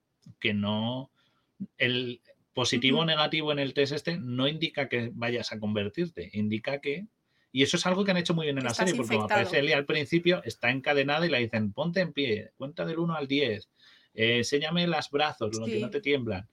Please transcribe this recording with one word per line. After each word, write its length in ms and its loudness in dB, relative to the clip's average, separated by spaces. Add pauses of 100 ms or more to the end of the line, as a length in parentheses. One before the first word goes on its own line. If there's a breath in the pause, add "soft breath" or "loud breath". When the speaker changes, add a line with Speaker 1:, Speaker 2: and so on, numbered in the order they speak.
(400)
Speaker 1:
que 140 0
no... 580 -2 (640)
El 440 -2 (320)
positivo 480 2
o 40 2
Speaker 2:
Ujú. 0 -
Speaker 1:
negativo 460 0
en 80 -2
el 140 -2
test 200 2
este 260 -4
no 280 -2
indica 420 -4
que 240 -2
vayas 400 -4
a 60 -6
convertirte, 760 -4
indica 480 -2
que... 260 -4 (440)
y 120 4
eso 140 2
es 80 0
algo 200 2
que 60 2
han 60 4
hecho 160 0
muy 120 0
bien 120 0
en 80 -2
la 80 0
Speaker 2:
Estás 0 -
Speaker 1:
serie, 220 4
porque 140 -2
cuando 160 2
Speaker 2:
infectado. 20 -2
Speaker 1:
aparece 320 2
Ellie 140 2
al 120 2
principio, 580 2
está 280 -2
encadenada 540 2
y 40 2
la 100 2
dicen, 340 0
"Ponte 280 0
en 120 -2
pie, 440 -2
cuenta 280 -6
del 140 -4
uno 160 0
al 120 -4
diez, 420 0 (440 soft breath)
eh, 240 2
enséñame 500 0
los 240 0
brazos, 420 0
los 180 -4
que 80 -2
no 100 -4
Speaker 2:
Sí. 20 -14
Speaker 1:
te 100 -4
tiemblan", 520 0